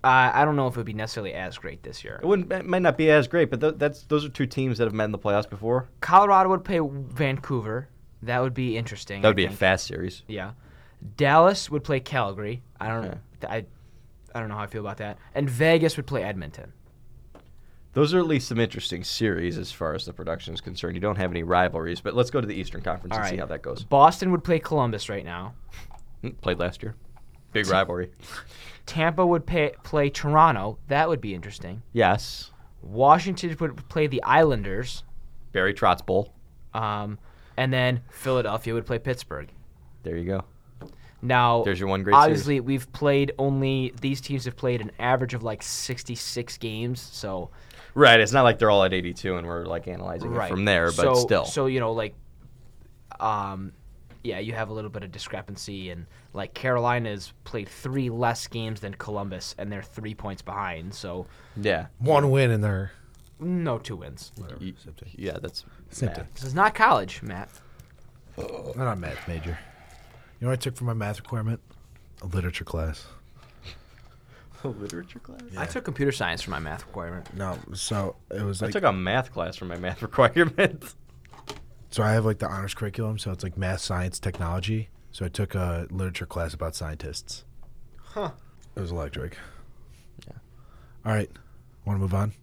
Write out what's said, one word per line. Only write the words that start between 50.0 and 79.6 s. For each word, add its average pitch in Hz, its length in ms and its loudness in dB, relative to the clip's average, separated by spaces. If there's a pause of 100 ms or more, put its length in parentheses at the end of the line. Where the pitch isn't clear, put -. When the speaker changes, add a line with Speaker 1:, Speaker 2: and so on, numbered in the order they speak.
Speaker 1:
Right. 107 160 -2
Speaker 2:
it - 60 -8
from 95 120 0
there, 87 220 6
but 85 80 2
Speaker 1:
So, 131 180 4
Speaker 2:
still. 113 320 4
Speaker 1:
so, 135 220 0
you 131 120 0
know, 113 140 -2
like, 110 200 -4 (1080)
um, 98 500 -2 (540)
yeah, 98 140 -4
you 107 120 -6
have 110 160 -4
a 107 60 -10
little 107 160 -8
bit 104 140 -10
of 90 100 -14
discrepancy, 95 760 -10
and 87 160 -12 (260)
like, 95 220 -8
Carolina's 120 760 -2 (120)
played 104 260 -8
three 131 400 -6
less 117 380 -2
games 110 340 -6
than 98 140 -10
Columbus, 101 640 -8
and 101 120 -8
they're 98 120 -8
three 107 320 -10
points 98 260 -10
behind, 92 540 -8
so 90 320 -8 (280)
Speaker 2:
Yeah. 98 320 0 (120)
Speaker 3:
One 143 320 6
win 135 200 6
and 107 120 2
they're 98 280 0 (480)
Speaker 1:
No, 165 380 -2
two 107 200 -10
wins. 71 400 -14
Speaker 3:
Whatever, 76 240 -14
Speaker 2:
Y-, 90 120 -8 (100)
Speaker 3:
same 76 100 -18
thing. - 220 -18
Speaker 2:
yeah, 87 260 -8
that's - 220 -10 (260)
Speaker 3:
Same - 180 -4
Speaker 2:
math. 78 100 -4
Speaker 3:
thing. - 160 -12
Speaker 1:
This - 100 -12
is 131 120 -8
not 208 180 4
college, 143 480 4
Matt. 98 280 -10 (880)
Speaker 3:
I'm - 400 -10
not 123 160 -2
a - 20 -4
math 80 320 -8
major. 82 300 -6 (840)
You 117 60 -6
know - 20 0
what 131 60 0
I - 20 0
took 123 200 -6
for 123 100 -8
my 120 80 -2
math 104 260 -4
requirement? 113 400 -4 (640)
A - 40 -12
literature 87 360 -4
class. 80 420 -6 (1600)
Speaker 2:
A 139 60 -6
literature 101 500 -10
class? - 220 -18 (160)
Speaker 1:
I - 40 -8
Speaker 3:
Yeah. 151 40 -4
Speaker 1:
took - 180 -8
computer 139 300 -2
science 87 280 -4
for - 100 -10
my 73 80 -4
math 78 280 -8
requirement. 90 480 -12
Speaker 3:
No, 92 240 -6 (140)
so 98 420 -4 (160)
it 101 100 -6
was 101 220 -4
Speaker 2:
I 110 40 -2
Speaker 3:
like 104 60 -4
Speaker 2:
took 196 100 -2
a 110 100 6
math 92 400 -2
class 82 240 -6
for 92 80 -12